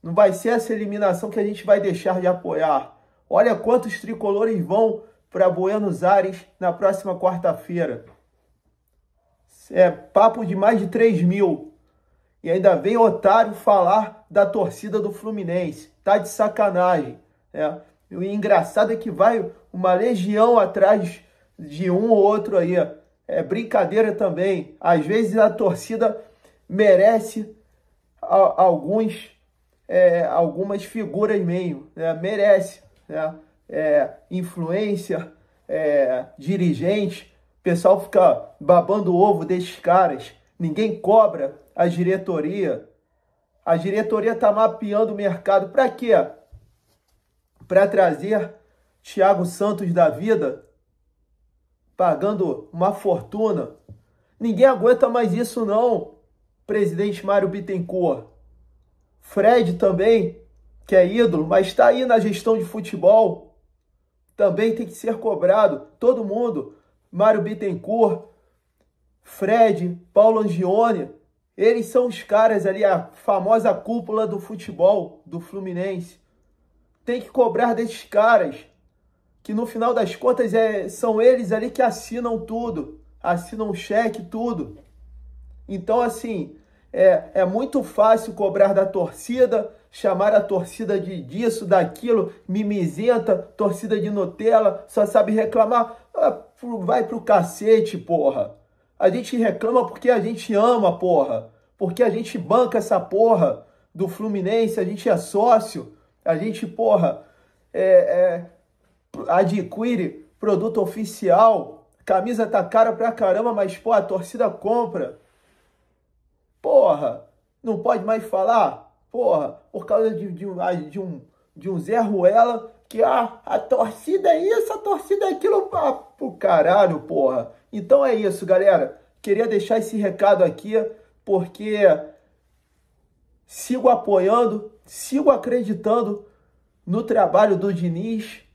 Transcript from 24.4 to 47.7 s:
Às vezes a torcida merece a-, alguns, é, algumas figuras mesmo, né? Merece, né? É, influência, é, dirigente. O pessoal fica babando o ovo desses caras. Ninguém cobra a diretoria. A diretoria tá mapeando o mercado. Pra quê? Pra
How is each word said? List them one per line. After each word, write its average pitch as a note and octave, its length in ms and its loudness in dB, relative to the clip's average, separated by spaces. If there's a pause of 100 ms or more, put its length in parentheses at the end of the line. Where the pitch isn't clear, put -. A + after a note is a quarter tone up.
Às D#3+ 240 2
vezes G#3 320 -2
a G#3+ 140 4
torcida A3 680 -2 (480)
merece G#3+ 880 2 (680)
a-, F#3+ 400 2
alguns, F#3 760 -2 (500)
é, F3 380 4
algumas F3+ 580 -2
figuras G#3+ 600 -4
mesmo, F3 520 -4
né? E3 200 -4
Merece, G3 680 0 (260)
né? D#3 280 -6 (340)
É, D3+ 420 0 (200)
influência, F3 1000 -6 (380)
é, C#3+ 560 0 (140)
dirigente. F3 960 -4 (220)
O - 60 -20
pessoal F3+ 360 2
fica - 480 2 (100)
babando F3+ 560 2
o F3 60 2
ovo G3+ 240 2
desses F3+ 320 -6
caras. E3+ 560 0 (260)
Ninguém F3+ 400 -4
cobra G3+ 600 2 (160)
a F3 100 2
diretoria. E3+ 1040 -4 (760)
A E3+ 120 2
diretoria G#3+ 580 -2
tá A3+ 160 2
mapeando A3 640 -2
o G3+ 40 -8
mercado. F#3+ 520 -2
Pra B3+ 220 0
quê? A#3 240 0 (1500)
Pra G3 180 4